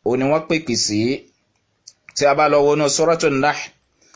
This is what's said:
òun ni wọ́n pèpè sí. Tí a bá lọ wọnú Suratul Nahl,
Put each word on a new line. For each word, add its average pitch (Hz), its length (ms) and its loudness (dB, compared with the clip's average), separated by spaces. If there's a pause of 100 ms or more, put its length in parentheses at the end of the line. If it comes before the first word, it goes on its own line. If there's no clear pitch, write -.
òun 123 180 -2
ni 135 60 -2
wọ́n 156 220 0
pèpè 156 300 -4
sí. 107 240 -2 (1120)
Tí - 120 -4
a 143 100 4
bá 151 140 2
lọ 147 120 4
wọnú 147 280 2
Suratul 160 460 0
Nahl, 143 260 -2 (560)